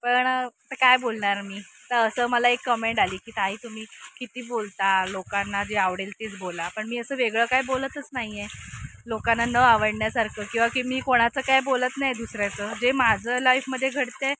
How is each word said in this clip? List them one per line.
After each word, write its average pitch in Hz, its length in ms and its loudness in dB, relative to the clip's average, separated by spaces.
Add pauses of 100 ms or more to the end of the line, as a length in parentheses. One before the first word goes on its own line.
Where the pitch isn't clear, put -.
पण, 247 240 2
अ, 254 40 2 (100)
आता - 360 -10
काय 254 220 6
बोलणार 214 440 0
मी. 196 180 -10 (300)
तर 247 80 2
असं 226 300 2
मला 247 200 4
एक 247 160 2
comment 226 360 0
आली 190 180 2
की 226 140 -16
"ताई 202 300 -2
तुम्ही 220 220 -12 (340)
किती 247 300 -10
बोलता, 208 420 -2 (180)
लोकांना 202 560 -4
जे 208 140 -4
आवडेल 190 320 0 (100)
तेच 202 180 -10
बोला." 175 380 -6
पण 214 120 -8
मी 240 100 -6
असं 240 180 -6
वेगळं 226 340 2
काय 262 160 2
बोलतच 269 460 -4
नाही 214 280 -8
आहे 208 80 -10 (580)
लोकांना 233 400 0
न 240 120 0
आवडण्यासारखं, 214 920 2
किंवा 233 160 2
की 254 160 -2
मी 254 160 -2
कोणाचं 247 460 2
काय 269 160 4
बोलत 254 360 0
नाही 269 160 -2
दुसऱ्याचं. 208 680 -6
जे 247 140 2
माझं 233 460 2
लाईफमध्ये 262 500 2
घडतंय 269 500 -4